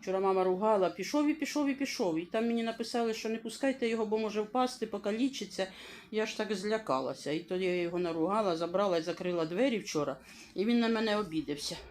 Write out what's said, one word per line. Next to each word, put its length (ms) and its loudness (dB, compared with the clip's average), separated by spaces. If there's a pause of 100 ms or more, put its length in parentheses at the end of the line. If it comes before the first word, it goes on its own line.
Вчора 180 -2
мама 240 4
ругала, 460 4
пішов 380 0
і 60 2
пішов 360 0
і 60 0
пішов. 440 0
І 60 -4
там 220 0
мені 160 0
написали, 500 -2
що 160 -6
не 80 -2
пускайте 520 -2
його, 160 0
бо 120 0
може 240 0
впасти, 460 0
покалічиться. 800 -2 (440)
Я 140 0
ж 120 -8
так 180 -2
злякалася. 760 -2
І 80 0
тоді 260 -2
я 160 2
його 180 -2
наругала, 580 2
забрала 400 2
і 40 2
закрила 440 -2
двері 340 2
вчора. 380 -2 (360)
І 120 0
він 140 4
на 100 4
мене 280 2
обідався. 600 -4 (140)